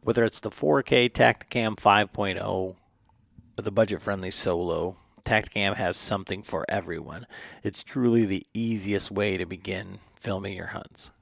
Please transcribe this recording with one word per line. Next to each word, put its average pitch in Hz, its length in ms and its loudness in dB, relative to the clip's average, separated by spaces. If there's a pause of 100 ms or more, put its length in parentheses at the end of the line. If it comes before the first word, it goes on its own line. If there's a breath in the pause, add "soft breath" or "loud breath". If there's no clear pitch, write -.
Whether 117 220 4
it's - 160 2
the 107 100 -6
four 143 320 2
K 127 280 4
Tactacam 117 680 2
five 101 360 4
point 95 260 -4
oh 95 380 -4 (800)
or 113 40 -6
the 104 80 -4
budget-friendly 98 600 0
Solo, 87 640 0 (300)
Tactacam 104 500 0
has 92 220 0
something 98 440 -2
for - 280 -6
everyone. 82 580 -6 (360 loud breath)
It's - 200 -4
truly 117 400 4
the 95 300 -2
easiest 104 580 -2
way 101 240 0
to 90 100 -4
begin 95 540 -8 (160)
filming 98 400 -6
your 87 120 -10
hunts. - 440 -12 (100)